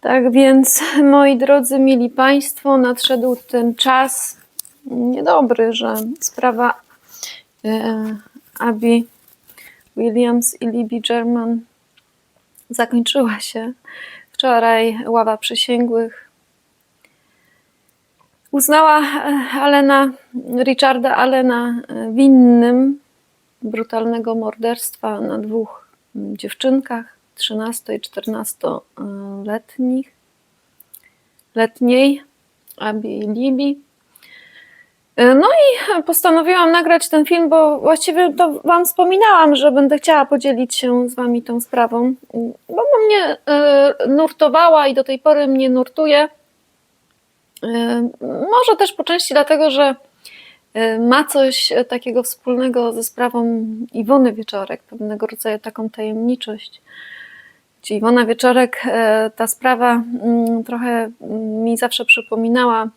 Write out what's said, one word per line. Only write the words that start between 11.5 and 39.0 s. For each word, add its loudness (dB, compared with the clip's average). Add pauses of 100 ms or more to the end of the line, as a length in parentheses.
zakończyła -2
się. -10 (600)
Wczoraj 0
ława 0
przysięgłych -4 (2250)
uznała, 4
e, 0 (560)
Allena, 4 (480)
Richarda 0
Allena, 0
e, -10
winnym 6 (640)
brutalnego -4
morderstwa -6
na -6
dwóch, -8 (280)
mm, -10
dziewczynkach, -4 (300)
trzynasto -8
i -8
czternastoletnich, -8 (1400)
letniej, 0 (560)
Abby -8
i -8
Libby. -2 (1400)
E, 6
no 6
i 4 (240)
postanowiłam 2
nagrać 2
ten 2
film, 0
bo 4
właściwie 0
to 0
wam 2
wspominałam, 4